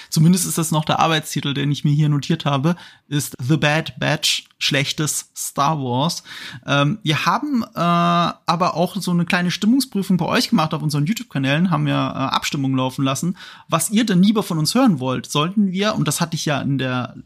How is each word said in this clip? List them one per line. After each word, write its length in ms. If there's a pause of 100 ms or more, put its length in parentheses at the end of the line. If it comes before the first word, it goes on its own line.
Zumindest 360
ist 120
das 140
noch 120
der 160
Arbeitstitel, 540
den 180
ich 140
mir 80
hier 160
notiert 340
habe, 320 (320)
ist 320
The 160
Bad 420
Batch, 520 (100)
schlechtes 800
Star 420
Wars. 440 (420)
Ähm, 380
wir 220
haben, 380
äh, 140
aber 1000
auch 220
so 140
eine 120
kleine 280
Stimmungsprüfung 640
bei 80
euch 240
gemacht 240
auf 80
unseren 240
YouTube-Kanälen, 680
haben 160
ja, 220
äh, 260
Abstimmungen 400
laufen 300
lassen, 320 (320)
was 200
ihr 160
denn 160
lieber 220
von 140
uns 180
hören 240
wollt. 280
Sollten 440
wir, 240
und 120
das 120
hatte 160
ich 100
ja 140
in 200
der 360 (100)